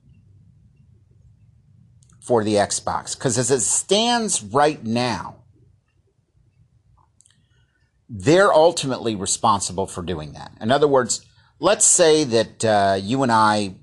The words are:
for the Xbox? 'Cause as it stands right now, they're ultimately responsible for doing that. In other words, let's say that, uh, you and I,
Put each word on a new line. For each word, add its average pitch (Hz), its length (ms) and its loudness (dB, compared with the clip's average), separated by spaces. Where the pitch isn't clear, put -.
for 113 240 0
the 107 100 0
Xbox? - 640 -4
'Cause 117 200 -2
as 127 120 -2
it 135 100 2
stands 226 800 -2
right 131 440 -2
now, 113 580 -6
they're 147 440 2
ultimately 135 640 0
responsible 95 720 -2
for 92 140 -12
doing 76 320 -8
that. - 260 -18
In 110 100 -2
other 143 160 2
words, 131 360 0
let's 202 260 0
say 156 380 4
that, 113 420 -2
uh, 98 380 2
you 131 220 -4
and 120 80 0
I, 107 500 2